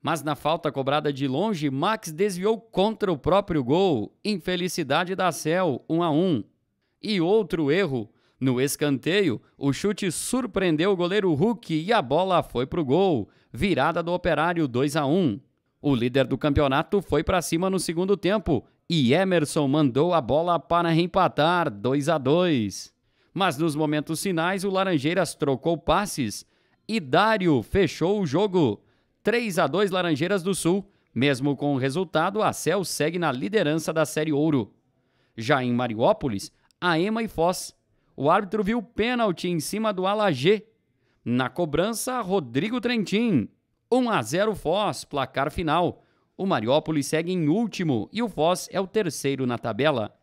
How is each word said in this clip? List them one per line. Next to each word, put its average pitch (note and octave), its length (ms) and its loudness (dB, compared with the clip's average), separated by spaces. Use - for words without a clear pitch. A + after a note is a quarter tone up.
Mas C#3+ 220 -4
na D3+ 100 -2
falta D3+ 380 -2
cobrada C#3 420 -2
de C#3 140 -2
longe, D3+ 420 -2
Max F3 420 -2
desviou F#3+ 480 0
contra G3 520 0
o D#3 60 0
próprio E3 460 0
gol. D3 600 2
Infelicidade F3 920 -2
da F3+ 160 0
Cel, D#3+ 560 -2
um E3 140 0
a E3+ 80 0
um. D3+ 340 2
E G3+ 220 -2
outro E3 500 2
erro. C#3+ 380 0
No C3 200 2
escanteio, D3 800 0
o C#3 160 -2
chute G3 400 -2
surpreendeu F#3+ 800 0
o G3 40 2
goleiro F3+ 360 0
Hulk D#3+ 480 0
e F3+ 140 -2
a G#3+ 80 2
bola E3 400 2
foi B2 240 -4
pro D#3 180 -4
gol. D3 460 2
Virada D#3+ 500 0
do E3+ 100 -4
Operário, E3+ 560 0
dois C3 280 0
a D3+ 100 0
um. C#3+ 340 2
O D3 140 2
líder B2+ 320 2
do B2+ 140 -4
campeonato D3 640 0
foi D3 200 0
pra F#3 180 0
cima F3+ 280 -2
no F#3+ 80 0
segundo F3+ 400 -2
tempo F3 480 0
e C#3 240 4
Emerson E3+ 540 2
mandou D3 460 2
a E3 60 4
bola D#3 400 0
para E3+ 300 0
reempatar, E3+ 800 2
dois B2+ 400 -2
a E3 80 2
dois. C#3 760 0
Mas F3 240 0
nos D#3 180 0
momentos D3+ 460 -2
finais, F#3 440 -2
o G3+ 40 0
Laranjeiras F3+ 680 0
trocou D3+ 420 0
passes D3+ 680 -2
e A3 120 0
Dário E3+ 640 2
fechou F#3+ 580 0
o F#3 40 0
jogo. E3+ 560 2
Três G#3+ 360 0
a E3+ 100 4
dois F#3 220 0
Laranjeiras F3 540 0
do F#3+ 100 -2
Sul. F#3 360 -2
Mesmo C3+ 400 0
com C#3+ 180 -2
o C3+ 40 0
resultado, E3 640 -2
a E3 100 2
Cel F3 320 -2
segue D#3+ 340 -4
na E3 140 0
liderança D#3+ 600 -2
da D#3+ 120 2
Série D#3 280 -2
Ouro. C#3+ 400 2
Já B2+ 260 0
em B2 80 0
Mariópolis, A#2+ 800 0
a E3+ 200 0
Ema A3 240 0
e G#3+ 60 -4
Foz. F3 440 -2
O C3+ 140 0
árbitro G#3 340 2
viu A3+ 180 0
pênalti A3 640 -2
em F3 120 0
cima G#3+ 320 -4
do F#3 140 -4
Alagê. G3 600 2
Na B2 240 0
cobrança, F#3 720 -2
Rodrigo F#3 580 -2
Trentin. G#3+ 680 0
Um B3 200 2
a F#3 120 2
zero F3+ 340 0
Foz, E3+ 500 -2
placar C#3 460 -4
final. E3 520 -2
O F#3 100 -4
Mariópolis D3 600 0
segue E3+ 260 -2
em F3 160 0
último E3 640 0
e G#3+ 100 -6
o A#3+ 60 -2
Foz F3+ 440 -2
é F#3 100 -2
o F#3+ 60 -4
terceiro C#3 580 -2
na A#2+ 120 -2
tabela. A#2 640 -2